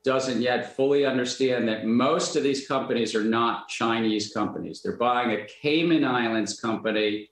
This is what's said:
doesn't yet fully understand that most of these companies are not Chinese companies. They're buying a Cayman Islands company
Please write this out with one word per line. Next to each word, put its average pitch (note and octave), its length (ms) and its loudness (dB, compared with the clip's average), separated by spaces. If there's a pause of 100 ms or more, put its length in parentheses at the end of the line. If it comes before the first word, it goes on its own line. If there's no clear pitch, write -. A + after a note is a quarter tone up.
doesn't C3 360 0
yet B2 360 -2
fully C#3 280 2
understand B2 640 0
that A2 160 -2
most C3 520 2
of C#3+ 60 2
these C#3 240 0
companies A#2+ 480 -2
are G#2+ 100 2
not A2+ 440 0
Chinese A2+ 640 0
companies. F2+ 480 -6
They're - 160 -6
buying A#2+ 360 2
a G#2 140 -4 (140)
Cayman D#3 440 2
Islands A2+ 540 0
company G#2+ 720 -2